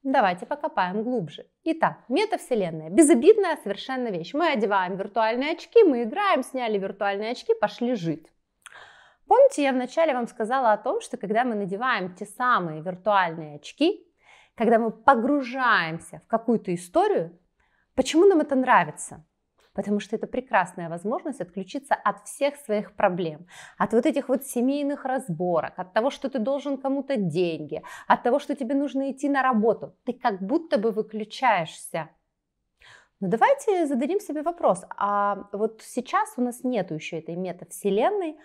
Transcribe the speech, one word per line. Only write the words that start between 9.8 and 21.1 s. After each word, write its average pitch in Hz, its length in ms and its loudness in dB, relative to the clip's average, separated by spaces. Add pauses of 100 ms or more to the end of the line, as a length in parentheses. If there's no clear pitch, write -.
вам 240 140 -4
сказала 233 440 0
о 208 60 2
том, 311 220 -2
что - 160 -12
когда 208 280 0
мы 240 120 -2
надеваем 196 580 -4
те 208 120 -14
самые 185 540 -2
виртуальные 170 760 -2
очки, - 500 -2 (480)
когда 226 240 4
мы 226 140 0
погружаемся 226 1300 0
в - 40 -20
какую-то 220 460 0
историю, 262 600 0 (580)
почему 277 300 2
нам 381 160 6
это 294 140 -2
нравится? 208 680 2 (480)
Потому 208 280 -2
что - 160 -8
это 208 100 -6
прекрасная 185 640 -2
возможность 226 520 -6